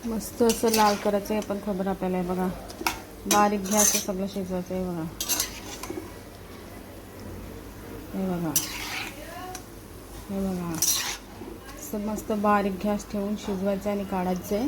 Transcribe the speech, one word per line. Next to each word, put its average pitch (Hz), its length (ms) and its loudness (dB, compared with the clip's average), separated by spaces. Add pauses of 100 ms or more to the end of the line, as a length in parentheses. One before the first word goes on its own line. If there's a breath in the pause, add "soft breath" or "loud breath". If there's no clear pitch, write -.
मस्त 220 360 0
असं 226 340 6
लाल 208 180 8 (100)
करायचं 202 300 2
आहे 208 80 2
पण 202 220 -2
खोबरं 190 260 0
आपल्याला, 185 260 2
हे 180 60 2
बघा. 185 240 2 (880)
बारीक 208 280 8 (100)
गॅस 208 220 8 (140)
सगळं 196 200 0
शिजवायचं 185 480 -2
आहे 185 100 0
बघा. 175 200 -2 (3000)
हे 190 140 0
बघा, 175 240 0 (1800)
हे 190 100 -2
बघा. 180 300 0 (1080)
असं 208 280 -4
मस्त 214 260 -2 (100)
बारीक 202 300 6 (120)
गॅस 208 280 0
ठेवून 208 240 0
शिजवायचं 196 540 0
आणि 202 200 0
काढायचं 185 460 0
आहे. 247 120 2